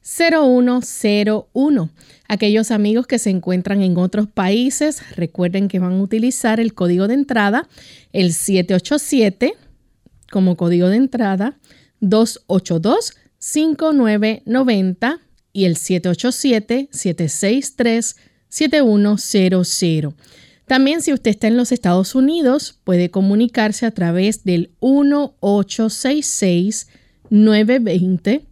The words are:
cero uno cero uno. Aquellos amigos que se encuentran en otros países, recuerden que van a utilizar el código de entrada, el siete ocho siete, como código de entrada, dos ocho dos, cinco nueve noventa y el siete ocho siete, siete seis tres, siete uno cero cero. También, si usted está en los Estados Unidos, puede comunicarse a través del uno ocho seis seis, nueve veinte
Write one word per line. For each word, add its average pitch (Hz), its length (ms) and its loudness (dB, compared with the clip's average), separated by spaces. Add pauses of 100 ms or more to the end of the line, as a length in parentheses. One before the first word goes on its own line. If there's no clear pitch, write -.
cero 330 440 0
uno 247 380 4
cero 208 680 -2
uno. 262 380 0 (380)
Aquellos 214 420 0
amigos 214 360 0
que 247 120 -2
se - 100 -2
encuentran 185 540 -2
en 180 160 2
otros 196 280 0
países, 240 760 -2 (140)
recuerden 180 520 -2
que 185 120 -2
van 180 120 -2
a 190 100 0
utilizar 220 580 -2
el 226 120 -2
código 180 340 0
de 220 60 0
entrada, 254 560 0 (420)
el 180 220 0
siete 185 420 0
ocho 277 240 0
siete, 240 540 0 (800)
como 185 260 0
código 175 320 2
de 202 80 2
entrada, 233 600 -2 (420)
dos 214 460 0
ocho 180 340 -2
dos, 277 320 -2 (260)
cinco 311 540 -2
nueve 220 540 0
noventa 233 760 -2 (320)
y 190 140 0
el 170 100 0
siete 180 320 -4
ocho 233 240 -2
siete, 247 580 -2
siete 170 380 -4
seis 226 480 -4
tres, 233 400 -2 (320)
siete 302 320 0
uno 208 380 2
cero 185 440 2
cero. 156 520 -2 (520)
También, 277 360 2
si 311 100 -2
usted 240 200 0
está 214 160 -2
en 226 100 2
los 247 120 0
Estados 185 440 0
Unidos, 277 720 0
puede 180 260 0
comunicarse 214 760 0
a 226 60 0
través 185 520 -2
del 175 280 -2 (100)
uno 285 600 0
ocho 202 500 0
seis 277 380 -4
seis, 185 600 -2 (400)
nueve 214 500 4
veinte 185 720 -2